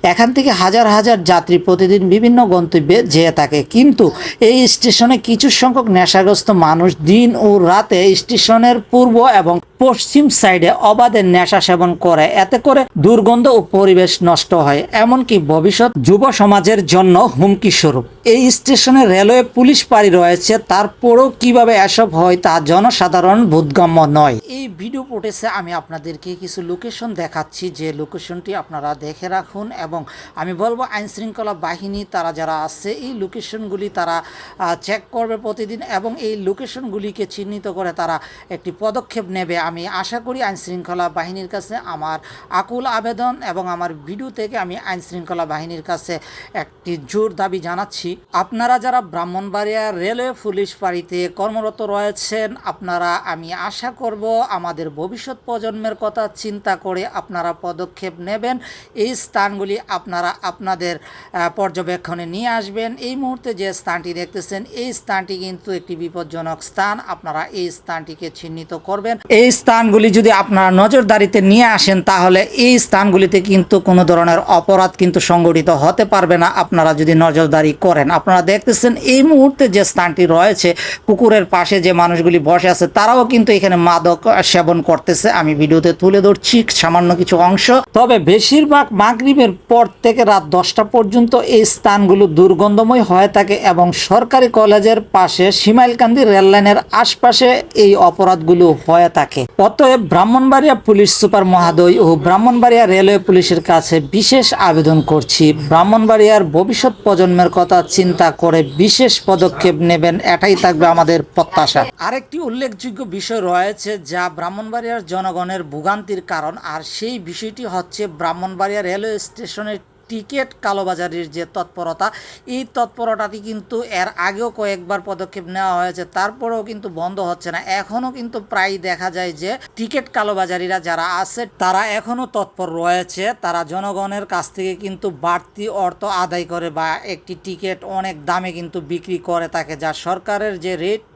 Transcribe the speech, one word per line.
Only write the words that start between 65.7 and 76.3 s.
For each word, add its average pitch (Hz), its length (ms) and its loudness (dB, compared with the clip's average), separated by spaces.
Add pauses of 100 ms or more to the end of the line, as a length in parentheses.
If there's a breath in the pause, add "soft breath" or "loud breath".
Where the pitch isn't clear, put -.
একটি 175 240 -14
বিপজ্জনক 165 560 -12 (100)
স্থান। 202 260 -4 (200)
আপনারা 156 280 -10 (180)
এই 180 80 -6 (100)
স্থানটিকে 160 480 -14 (120)
চিহ্নিত 160 340 -16 (160)
করবেন। 208 280 -6 (220)
এই 240 100 2 (100)
স্থানগুলি 226 500 2 (100)
যদি 226 120 4 (120)
আপনারা 190 280 2 (100)
নজরদারিতে 214 600 2 (100)
নিয়ে 233 160 6 (100)
আসেন, 190 220 0 (120)
তাহলে 185 300 4 (260)
এই 254 80 6 (100)
স্থানগুলিতে 190 540 2 (100)
কিন্তু 190 280 2 (120)
কোনো 185 220 6
ধরনের 170 300 4 (180)
অপরাধ 185 420 2
কিন্তু 180 180 2 (120)
সংঘটিত 170 400 2 (120)
হতে 180 300 2
পারবে 180 300 2